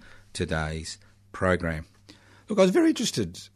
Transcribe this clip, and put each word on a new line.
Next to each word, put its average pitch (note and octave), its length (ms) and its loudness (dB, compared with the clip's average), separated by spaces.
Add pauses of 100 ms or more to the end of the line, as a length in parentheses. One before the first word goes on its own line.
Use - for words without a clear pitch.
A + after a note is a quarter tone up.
(320)
today's D#2+ 680 -4 (340)
program. E2 540 -2 (640)
Look, G#3 120 2
I - 20 8
was F#3 80 6
very D#4+ 200 4
interested G#2 500 -2 (160)